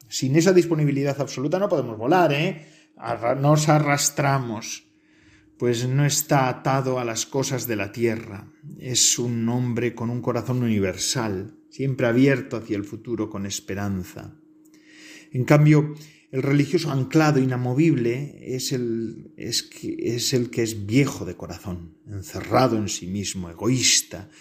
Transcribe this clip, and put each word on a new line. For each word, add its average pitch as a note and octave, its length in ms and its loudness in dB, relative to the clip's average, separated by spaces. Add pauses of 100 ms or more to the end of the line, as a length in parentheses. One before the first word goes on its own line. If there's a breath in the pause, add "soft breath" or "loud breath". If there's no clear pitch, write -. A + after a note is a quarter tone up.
Sin C3 260 -2
esa E3+ 180 6
disponibilidad C#3+ 680 2
absoluta D3 400 -2
no G3+ 80 0
podemos B2 300 -2
volar, D3+ 340 4
¿eh? D#3+ 340 -2 (300 loud breath)
Arra-, A#2 400 -2
nos D3+ 320 4
arrastramos. C#3 1200 0 (720 soft breath)
Pues A#2+ 260 0
no C3+ 200 2
está C#3 420 2
atado C3 500 0
a B2 60 -4
las A2+ 220 -4
cosas C3 400 -2
de A#2 100 -2
la G2+ 160 -4
tierra. A2 580 -4 (280)
Es - 400 0
un A#2+ 320 -2
hombre A#2+ 440 -2
con A2+ 140 -6
un A#2+ 140 -4
corazón B2 400 -2
universal, G#2 920 -2 (140)
siempre C3 380 -2
abierto B2 500 4
hacia G#2+ 220 -4
el G2+ 60 -4
futuro G#2+ 440 -6
con G2 160 -8
esperanza. G2 880 -8 (1000 loud breath)
En B2+ 120 0
cambio, D3+ 500 6 (380 loud breath)
el C3 100 -4
religioso C#3+ 480 2
anclado, C#3 500 2
inamovible, B2+ 1000 0 (180)
es B2+ 160 -6
el, A2+ 640 -6
es - 260 -6
que, - 360 -10
es A#2 340 -4
el B2 160 0
que - 140 -4
es G#2+ 240 -4
viejo A2 400 2
de F2+ 100 -10
corazón, F2 720 -12
encerrado G#2+ 720 -2
en G#2 100 -2
sí - 180 -8
mismo, F#2 440 -6
egoísta, G#2 800 0 (100)